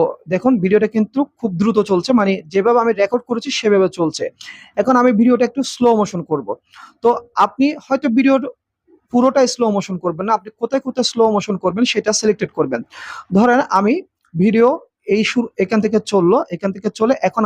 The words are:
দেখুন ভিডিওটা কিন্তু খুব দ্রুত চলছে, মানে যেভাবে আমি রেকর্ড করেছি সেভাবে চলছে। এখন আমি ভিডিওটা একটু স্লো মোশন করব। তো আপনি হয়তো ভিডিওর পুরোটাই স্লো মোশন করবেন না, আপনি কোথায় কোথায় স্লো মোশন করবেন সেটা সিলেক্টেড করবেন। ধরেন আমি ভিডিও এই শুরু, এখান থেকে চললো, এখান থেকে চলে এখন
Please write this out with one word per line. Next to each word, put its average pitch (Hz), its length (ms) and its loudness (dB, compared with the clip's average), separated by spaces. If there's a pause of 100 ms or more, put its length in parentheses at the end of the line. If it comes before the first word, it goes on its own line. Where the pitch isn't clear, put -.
(280)
দেখুন 185 240 0 (120)
ভিডিওটা 208 320 2
কিন্তু 220 240 -2 (200)
খুব 220 200 -4
দ্রুত 202 180 2 (120)
চলছে, 185 300 0
মানে 196 120 2 (220)
যেভাবে 220 300 2
আমি 233 80 0 (100)
রেকর্ড 214 280 -2
করেছি 240 200 -6 (100)
সেভাবে 202 280 2 (100)
চলছে। 156 280 -4 (560)
এখন 254 200 2
আমি 254 180 4
ভিডিওটা 247 300 4
একটু 277 120 -6 (120)
স্লো 240 160 2 (100)
মোশন 190 300 -4
করব। 139 180 -4 (560)
তো 233 60 4 (360)
আপনি 262 200 0 (200)
হয়তো 277 220 -2 (100)
ভিডিওর 269 240 4 (720)
পুরোটাই 262 400 4
স্লো 240 120 -2 (100)
মোশন 190 280 -4
করবেন 175 240 -4
না, 226 100 0
আপনি 196 120 -8 (100)
কোথায় 262 260 -4
কোথায় 247 260 -4
স্লো 226 120 0 (120)
মোশন 202 280 -2
করবেন 190 200 0 (100)
সেটা 214 260 -2
সিলেক্টেড 214 380 -2
করবেন। 131 240 -2 (560)
ধরেন 240 220 4 (180)
আমি 208 160 2 (400)
ভিডিও 220 360 4 (460)
এই 214 160 0
শুরু, 233 160 -2 (160)
এখান 214 180 0
থেকে 214 160 0 (140)
চললো, 190 260 4 (180)
এখান 196 180 -4
থেকে 196 160 -6 (100)
চলে 233 140 2 (140)
এখন 220 180 -2